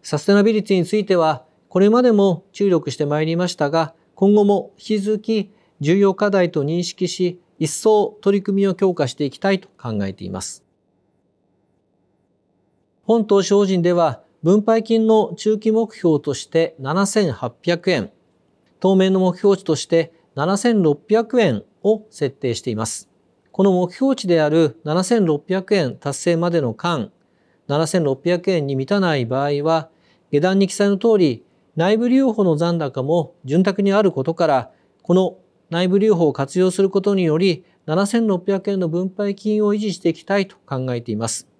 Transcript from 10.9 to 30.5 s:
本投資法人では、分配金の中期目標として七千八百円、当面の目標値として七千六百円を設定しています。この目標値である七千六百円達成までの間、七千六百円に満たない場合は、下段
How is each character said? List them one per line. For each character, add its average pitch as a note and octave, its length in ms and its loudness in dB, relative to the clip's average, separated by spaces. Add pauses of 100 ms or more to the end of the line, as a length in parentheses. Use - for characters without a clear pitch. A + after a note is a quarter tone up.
本 A3 240 2
投 G3 160 4
資 G3+ 120 0
法 G3+ 120 4
人 F#3 160 0
で F3 100 2
は、 E3 300 0 (200)
分 G3 200 2
配 A3+ 200 2
金 A3+ 240 0
の G#3+ 300 2
中 G#3+ 220 -2
期 A3 120 -2
目 A3 240 -2
標 D#3 260 0
と C#3 140 -6
し - 120 -12
て - 340 -2
七 E3 260 -2
千 F#3+ 260 0
八 A#2+ 300 -8
百 F3 280 -2
円、 B2+ 200 -2 (680)
当 F#3+ 160 2
面 F#3+ 160 4
の F#3+ 80 2
目 F3+ 160 0
標 G3 200 2
値 F#3+ 80 -16
と D#3 120 0
し - 100 -10
て E3 260 0 (220)
七 E3+ 220 -2
千 G#3+ 260 0
六 D3 160 2 (100)
百 A3+ 340 0
円 A#2+ 200 0 (200)
を G#3+ 260 -2
設 C3+ 260 -6
定 A#2+ 200 -4
し - 80 -10
て B2+ 80 -6
い G#2+ 60 -4
ま A2 100 -4
す。 - 260 -12 (400)
こ F#3+ 120 0
の G3 80 4
目 F3+ 200 0
標 C4+ 240 -2
値 G3 100 -10
で E3+ 140 2
あ D3+ 80 2
る D#3+ 340 0
七 E3 220 -2
千 G#3+ 220 0
六 D3 200 -2
百 F#3 280 -2
円 D#3 220 -2
達 - 240 -8
成 E3+ 180 0
ま F3 120 -2
で E3 120 0
の A#2 100 -4
間、 D3 400 -6 (540)
七 D3 200 -2
千 F3 160 -2
六 C3+ 220 -2
百 F3 260 -2
円 D#3+ 160 -2
に C#3 100 -4
満 C3 120 -6
た G3+ 100 0
な F3+ 160 0
い B2 120 -2
場 C3 180 -4
合 C#3+ 180 -2
は、 D#3+ 280 -2 (400)
下 C#3+ 100 2
段 F#3+ 180 2